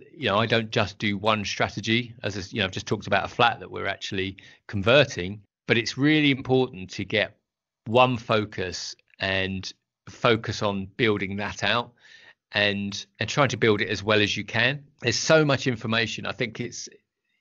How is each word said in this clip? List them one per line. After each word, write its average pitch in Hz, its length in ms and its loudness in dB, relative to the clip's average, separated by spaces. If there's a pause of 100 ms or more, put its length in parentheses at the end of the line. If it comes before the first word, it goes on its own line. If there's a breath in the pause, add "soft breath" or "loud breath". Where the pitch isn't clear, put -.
(160)
you 120 140 -2
know, 98 80 2
I 113 80 2
don't 113 260 0
just 101 260 0
do 101 200 -2
one 107 260 0
strategy. 113 800 -2
As, 101 300 -8
you 113 60 -4
know, 98 60 2
I've 92 60 -2
just 107 160 -10
talked - 200 -4
about 98 180 2
a - 20 -6
flat 117 320 2
that 90 100 -14
we're 98 180 -6
actually 95 500 -6 (300 loud breath)
converting, 104 760 2 (260)
but 117 100 4
it's 113 200 -4
really 147 340 4
important 127 600 0
to - 120 -8
get 98 340 0 (500)
one 123 300 4
focus 107 800 -4 (240)
and 95 520 -4 (380)
focus 113 520 0
on 101 260 -4 (100)
building 101 400 -2
that 101 260 -8
out 120 300 -2 (580 soft breath)
and, 101 540 0 (140)
and 110 100 -2
trying 143 180 2
to - 80 -2
build 110 240 4
it 107 80 -2
as 95 160 -4
well 107 160 4
as 101 160 2
you 104 80 -6
can. 123 400 -2 (180)
There's 117 160 0
so 156 280 6
much 139 220 0
information. 113 580 -2
I 95 80 -4
think 117 260 -6
it's, - 300 -10 (520)